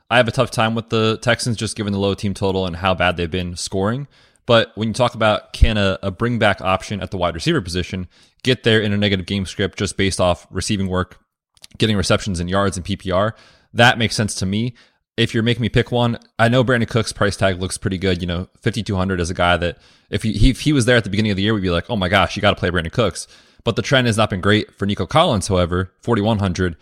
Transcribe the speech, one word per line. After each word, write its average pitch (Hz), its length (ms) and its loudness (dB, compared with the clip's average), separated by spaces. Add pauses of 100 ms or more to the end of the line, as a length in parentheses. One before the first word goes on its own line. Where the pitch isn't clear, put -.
(100)
I 120 80 6
have 117 100 4
a - 20 -2
tough 120 200 -2
time 113 240 0
with 113 160 -6
the 110 320 2
Texans 117 340 0
just 110 180 -6
given 101 180 -4
the 98 60 -2
low 98 140 0
team 95 220 -4
total 95 320 -2
and 85 100 -6
how 92 180 0
bad 87 220 2
they've 85 140 -2
been 87 260 -6
scoring. 110 520 -4 (360)
But 113 300 2
when 110 140 -2
you 104 60 -4
talk 123 200 0
about 107 400 -2
can 110 240 4
a, 98 240 2
a 98 80 -2
bring 117 280 -2
back 101 220 2
option 92 400 -2
at 90 100 -8
the 101 60 -6
wide 87 180 -2
receiver 101 280 -2
position 90 460 -6 (340)
get - 200 0
there 110 180 4
in 104 120 0
a 101 60 0
negative 98 280 0
game 98 200 -4
script - 320 -4
just 98 180 -4
based 98 240 0
off 90 300 0
receiving 95 380 -4
work, 90 300 -4 (600)
getting 110 180 2
receptions 95 440 0
and 87 100 -4
yards 98 260 0
in 90 60 -8
P 95 140 -8
P 95 140 -10
R, 101 240 0 (380)
that 117 260 4
makes 110 160 0
sense 104 220 -2
to 98 100 -4
me. 110 280 -4 (420)
If 117 180 0
you're 113 80 0
making 120 180 0
me 107 80 -2
pick - 240 0
one, 120 260 0 (200)
I 117 100 4
know 123 160 4
Brandon 117 240 2
Cooks' - 240 -2
price 101 240 -2
tag 95 240 0
looks 92 160 -6
pretty 95 220 -4
good. 90 240 0
You 90 40 -4
know, 87 220 -4 (140)
fifty-two 107 340 -4
hundred 92 240 -2
is 85 80 -2
a 92 60 -6
guy 87 240 2
that 85 200 -4 (300)
if - 140 -4
he, 110 100 -2
he, - 180 6
if 113 100 -4
he 151 120 0
was 123 140 2
there 123 100 4
at 113 80 2
the 98 60 -8
beginning 107 200 0
of 95 60 0
the 98 60 -2
year, 107 100 2
we'd 107 80 0
be 92 80 -2
like, 85 220 -2
"Oh 120 60 -2
my 92 120 -2
gosh, 92 280 2
you 101 40 -6
gotta 98 160 2
play 92 140 -2
Brandon 82 200 -4
Cooks." - 380 -2 (340)
But - 140 -2
the 120 60 -2
trend 127 240 2
has 107 100 2
not 110 140 2
been 95 100 -4
great 104 320 2
for - 140 -6
Nico 98 180 -2
Collins, 147 440 2
however, 90 520 0
forty-one 110 380 0
hundred, 92 440 -2